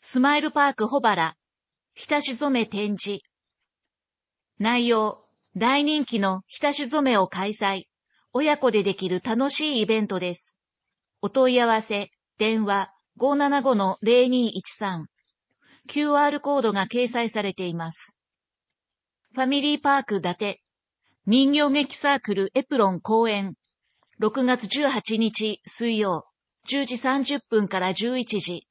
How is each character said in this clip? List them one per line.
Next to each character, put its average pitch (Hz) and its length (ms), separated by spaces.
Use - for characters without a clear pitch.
ス - 180
マ 285 200
イ 294 40
ル 302 80
パ 285 160
ー 277 80
ク 214 140
保 269 100
原、 180 380
浸 - 260
し 262 160
染 269 260
め - 40
展 208 320
示。 202 240
内 240 300
容、 220 360
大 254 280
人 302 200
気 233 140
の 190 300
浸 285 240
し 285 180
染 277 220
め 220 40
を 185 120
開 190 240
催。 196 320
親 294 260
子 254 140
で 208 100
で 190 140
き 185 120
る 180 160
楽 247 260
し 302 280
い 214 40
イ 196 40
ベ 220 140
ン 208 80
ト 190 100
で 180 160
す。 - 240
お 202 80
問 254 240
い 247 60
合 233 80
わ 220 120
せ、 208 300
電 220 260
話、 196 280
五 285 180
七 285 260
五 254 140
の 190 260
零 247 260
二 247 200
一 - 240
三。 185 340
キ - 140
ュ 294 140
ー 285 100
ア - 20
ー 294 60
ル 294 80
コ 285 180
ー 262 40
ド 214 100
が 196 160
掲 247 180
載 233 240
さ 220 120
れ 196 120
て 185 140
い 170 60
ま 165 180
す。 - 240
フ 262 100
ァ 262 40
ミ 277 140
リ 294 180
ー - 20
パ 277 180
ー 269 40
ク 208 140
伊 185 40
達。 185 400
人 269 260
形 294 180
劇 285 260
サ 285 180
ー 254 60
ク 208 140
ル 190 200
エ 262 100
プ 294 120
ロ 202 140
ン 180 100
公 226 280
演。 196 260
六 214 260
月 247 220
十 285 200
八 226 320
日 220 480
水 233 300
曜、 190 300
十 277 180
時 247 140
三 269 240
十 277 180
分 214 280
か 190 120
ら 185 140
十 240 240
一 226 220
時。 170 300